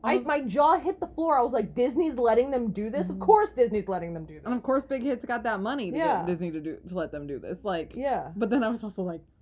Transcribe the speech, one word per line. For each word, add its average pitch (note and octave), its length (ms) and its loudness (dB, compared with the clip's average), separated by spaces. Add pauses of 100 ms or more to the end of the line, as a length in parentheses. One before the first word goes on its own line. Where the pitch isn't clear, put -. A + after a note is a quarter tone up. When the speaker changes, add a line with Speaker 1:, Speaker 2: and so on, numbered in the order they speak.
Speaker 1:
I C4 80 2
Speaker 2:
I, F#4+ 40 4
Speaker 1:
was B3 100 0
Speaker 2:
my D4+ 140 2
jaw C#4+ 380 4
hit E4+ 220 -2
the F4+ 60 -4
floor. D#4 320 2
I B3 40 6
was A#3 100 2
like, A3 240 -2
"Disney's B3+ 420 2
letting A#3+ 320 4
them A#3+ 220 0
do G#3+ 180 -4
this? G3+ 180 -2
Of F#3 80 -6
Speaker 1:
Mm-hmm. - 80 -8
Speaker 2:
course G#4+ 280 6
Disney's G#3+ 360 2
letting E3+ 260 -4
them D#3+ 120 -8
do D#3 80 -16
this." D3+ 100 -18
Speaker 1:
And A3 80 -2
of B3 120 -2
course C4+ 200 2
Big C4+ 180 -4
Hit's B3+ 220 -2
got A#3 200 -4
that G#3+ 160 -2
money A3 320 -4
to C4+ 40 -4
Speaker 2:
Yeah. D4+ 220 2
Speaker 1:
get E3 80 -4
Disney F3 240 -2
to D#3+ 100 -6
do, D#3 160 -8 (120)
to F3+ 60 -12
let E3+ 180 -4
them D3 160 -10
do C#3 100 -6
this. A2 260 -8
Like, F3 300 -4
Speaker 2:
Yeah. G#3 400 -4
Speaker 1:
but G3+ 160 -2
then B3 140 2
I A3 40 0
was A3+ 140 -4
also G3+ 220 -8
like E3 160 -6 (220)